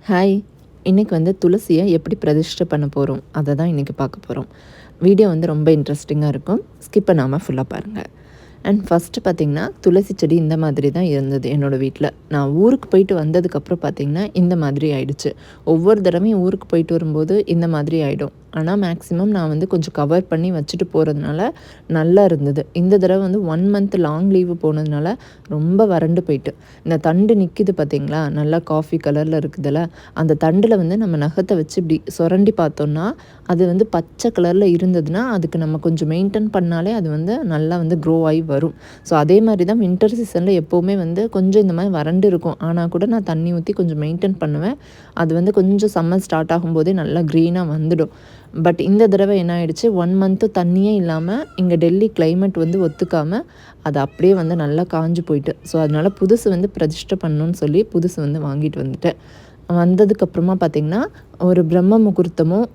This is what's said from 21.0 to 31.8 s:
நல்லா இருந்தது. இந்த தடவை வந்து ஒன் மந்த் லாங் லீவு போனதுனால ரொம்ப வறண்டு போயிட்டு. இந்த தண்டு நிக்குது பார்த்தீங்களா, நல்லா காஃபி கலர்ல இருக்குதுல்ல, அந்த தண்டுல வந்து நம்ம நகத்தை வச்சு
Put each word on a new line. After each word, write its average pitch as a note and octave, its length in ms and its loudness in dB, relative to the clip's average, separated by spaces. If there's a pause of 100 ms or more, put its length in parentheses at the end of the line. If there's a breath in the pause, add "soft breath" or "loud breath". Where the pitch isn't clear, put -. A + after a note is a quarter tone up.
நல்லா E3+ 360 4
இருந்தது. C#3+ 500 0
இந்த F#3 240 2
தடவை F#3 300 2
வந்து F#3+ 180 -2
ஒன் F3 280 0
மந்த் G3+ 220 0 (100)
லாங் D#3+ 300 0
லீவு F3 280 2
போனதுனால D#3 500 -2 (340 loud breath)
ரொம்ப E3+ 380 2
வறண்டு E3+ 420 2
போயிட்டு. C#3+ 240 -2 (320 loud breath)
இந்த D#3+ 140 0
தண்டு F#3 440 4
நிக்குது F#3 360 0
பார்த்தீங்களா, D3 520 -2
நல்லா D3+ 300 0
காஃபி D#3 480 -2
கலர்ல D3+ 340 0
இருக்குதுல்ல, D3+ 440 -4 (280 loud breath)
அந்த D#3 320 0
தண்டுல G3+ 360 4
வந்து F3 220 0
நம்ம E3+ 140 0
நகத்தை F3 440 0
வச்சு D#3 200 -4